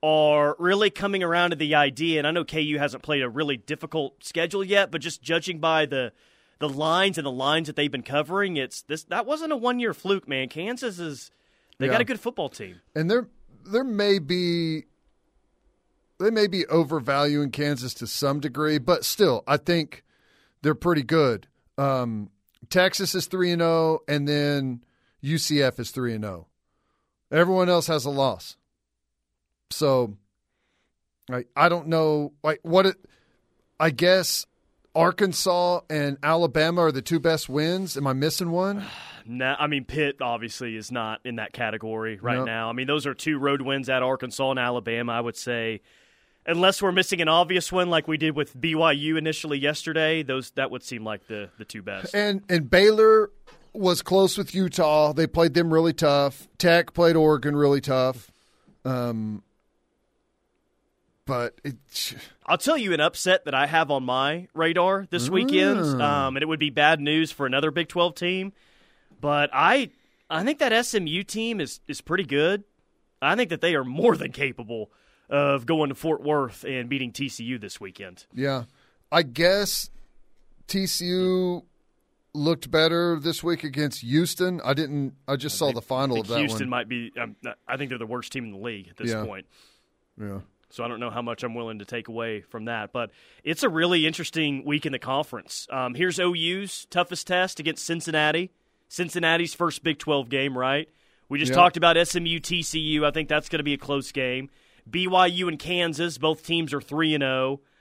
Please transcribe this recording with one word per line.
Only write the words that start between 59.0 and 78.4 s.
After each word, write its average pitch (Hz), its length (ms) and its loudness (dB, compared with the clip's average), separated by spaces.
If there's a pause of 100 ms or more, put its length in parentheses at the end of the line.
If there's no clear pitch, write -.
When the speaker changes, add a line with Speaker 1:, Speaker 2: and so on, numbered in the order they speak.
Speaker 2:
but 120 380 -4
it 139 120 -8 (680)
Speaker 1:
I'll - 120 0
tell 311 200 0
you 208 160 -2
an 156 60 -2
upset 180 460 2
that 143 100 -6
I 135 120 4
have 160 240 2
on 135 120 0
my 139 500 -2
radar 180 560 0
this 127 200 -2
weekend, 240 500 2
Speaker 2:
Mm. 139 220 0
Speaker 1:
um, 139 360 0
and 143 60 -2
it - 40 -2
would 160 120 -2
be 151 100 0
bad 151 300 4
news 156 320 0
for 143 140 -4
another 139 260 0
Big 160 160 -2
Twelve 175 280 0
team. 185 380 -4 (680)
But 147 320 0
I, 180 360 4 (400)
I 160 140 -2
think 285 160 -2
that 262 140 2
S 233 200 0
M 190 140 0
U 170 160 -2
team 226 360 -4
is, 135 280 -8
is 143 140 -10
pretty 170 240 -2
good. 156 380 0 (580)
I 151 140 2
think 233 140 0
that 160 120 -4
they 170 140 2
are 139 80 0
more 143 340 2
than - 140 -6
capable 117 600 -8 (380)
of 139 360 2
going 156 240 2
to 135 60 -6
Fort 156 260 -2
Worth 143 420 -2
and 127 260 -6
beating 131 220 -4
T 139 180 -8
C 113 160 -12
U 127 120 -6
this 104 240 -12
weekend. 95 520 -16
Speaker 2:
Yeah. 131 320 -4 (460)